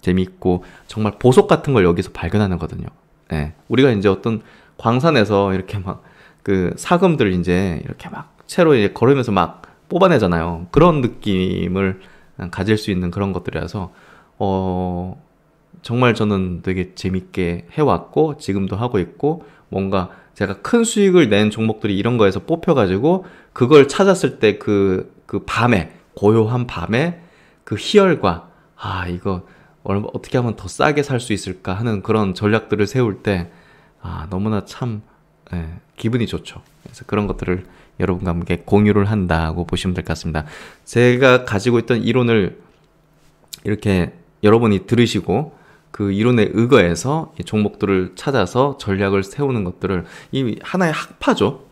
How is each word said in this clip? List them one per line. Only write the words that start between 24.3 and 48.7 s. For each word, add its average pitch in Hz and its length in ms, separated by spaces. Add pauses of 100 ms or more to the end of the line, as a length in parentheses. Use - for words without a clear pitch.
때 104 180
그, 98 560 (140)
그 101 180
밤에, 110 480 (220)
고요한 113 520
밤에 123 540 (440)
그 107 140
희열과 147 680 (280)
'아, 95 320
이거 90 340 (400)
얼마, 101 320
어떻게 - 240
하면 120 180
더 - 120
싸게 143 340
살 135 180
수 - 120
있을까?' 95 420
하는 107 280
그런 104 320
전략들을 104 520
세울 120 360
때, 90 280 (500)
아, 85 300
너무나 101 340
참, 110 380 (500)
예, 85 140 (300)
기분이 117 300
좋죠. - 340 (220)
그래서 - 240
그런 104 200
것들을 92 380 (360)
여러분과 90 300
함께 87 340
공유를 104 420
한다고 82 600
보시면 92 280
될 90 100
것 - 100
같습니다. 78 300 (400)
제가 123 600
가지고 113 360
있던 113 220
이론을 113 580 (1040)
이렇게 101 480 (320)
여러분이 107 420
들으시고 113 720 (340)
그 101 220
이론에 110 400
의거해서 120 880
이 117 40
종목들을 101 680
찾아서 131 640